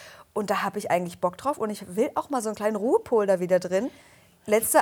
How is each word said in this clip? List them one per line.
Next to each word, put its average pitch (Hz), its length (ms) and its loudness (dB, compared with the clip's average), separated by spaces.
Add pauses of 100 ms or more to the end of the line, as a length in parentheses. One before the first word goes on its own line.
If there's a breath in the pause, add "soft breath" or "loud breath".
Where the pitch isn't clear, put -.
(340 loud breath)
Und 202 160 -4
da 196 120 0
hab 202 140 -4
ich 202 140 -4
eigentlich 175 300 -2
Bock 180 160 0
drauf - 220 -4
und 220 120 -4
ich 190 240 -10
will 240 200 2
auch - 160 -4
mal 262 120 -2
so 214 60 -4
einen 208 80 -6
kleinen 214 200 0
Ruhepol 233 500 2
da 190 120 4
wieder 180 220 2
drin. 185 300 -2 (560 soft breath)
Letzte 226 360 4